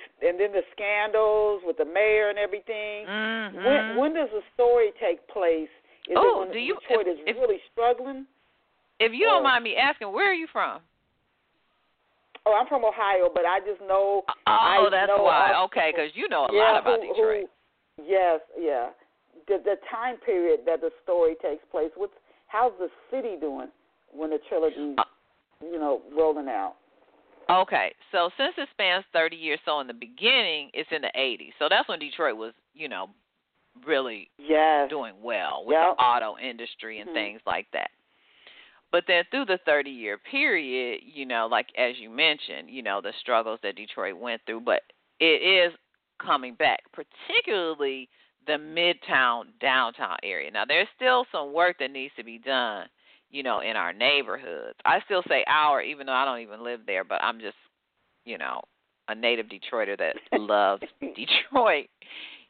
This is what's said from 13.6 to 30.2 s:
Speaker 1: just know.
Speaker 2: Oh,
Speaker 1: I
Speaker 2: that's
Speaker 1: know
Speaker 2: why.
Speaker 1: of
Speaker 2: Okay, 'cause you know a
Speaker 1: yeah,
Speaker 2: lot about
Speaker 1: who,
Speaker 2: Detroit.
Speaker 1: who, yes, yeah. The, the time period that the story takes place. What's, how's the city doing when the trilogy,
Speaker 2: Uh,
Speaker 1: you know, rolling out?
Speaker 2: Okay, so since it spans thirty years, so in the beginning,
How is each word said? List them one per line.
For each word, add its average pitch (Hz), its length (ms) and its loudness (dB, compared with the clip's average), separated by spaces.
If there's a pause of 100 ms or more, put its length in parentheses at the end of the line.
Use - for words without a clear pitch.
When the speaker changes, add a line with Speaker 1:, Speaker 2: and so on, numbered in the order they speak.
Speaker 1:
just 196 200 -8
know. 196 480 2
Speaker 2:
Oh, - 40 -4 (140)
Speaker 1:
I 202 440 6
Speaker 2:
that's 190 180 2
Speaker 1:
know 202 160 4
Speaker 2:
why. 165 260 4
Speaker 1:
of 165 160 2
Speaker 2:
Okay, 160 300 0
'cause 156 180 -2
you 294 140 -6
know 233 180 0
a - 80 -2
Speaker 1:
yeah, 208 80 6
Speaker 2:
lot 220 180 6
about 202 200 2
Speaker 1:
who, - 80 -8
Speaker 2:
Detroit. - 400 2 (480)
Speaker 1:
who, 151 100 -18
yes, 175 340 4 (160)
yeah. 143 340 -2 (580)
The, 196 160 2
the 202 100 0 (160)
time 240 280 -6
period 170 480 0
that 165 140 0
the 160 100 -4 (120)
story 170 400 2
takes 156 300 -6
place. 160 240 -2
What's, 196 160 -8 (340)
how's 226 320 0
the 175 100 -4 (220)
city 240 300 -6
doing 139 280 -6 (440)
when 156 180 -8
the 151 80 -2 (100)
trilogy, 147 480 -2
Speaker 2:
Uh, - 60 2 (580)
Speaker 1:
you 170 180 -10
know, 147 240 0 (140)
rolling 151 300 2
out? 95 280 -6 (760)
Speaker 2:
Okay, 175 420 2 (200)
so 185 240 0
since 302 220 -2
it 240 120 -8
spans 190 420 0
thirty 165 240 2
years, 156 280 -4
so 151 160 -2
in 131 80 -8
the 120 60 -12
beginning, 151 760 -2